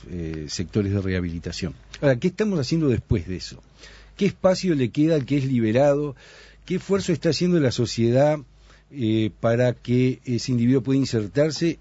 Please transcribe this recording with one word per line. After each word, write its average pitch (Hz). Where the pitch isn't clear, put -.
eh, 80
sectores 98
de 101
rehabilitación. 90
Ahora, 139
¿qué 175
estamos 196
haciendo 151
después 101
de 92
eso? -
¿Qué 208
espacio 185
le 127
queda 156
al 139
que 143
es 135
liberado? 135
¿Qué 180
esfuerzo 185
está 170
haciendo 175
la 131
sociedad, 123
eh, 110
para 120
que 127
ese 123
individuo 120
pueda 135
insertarse 139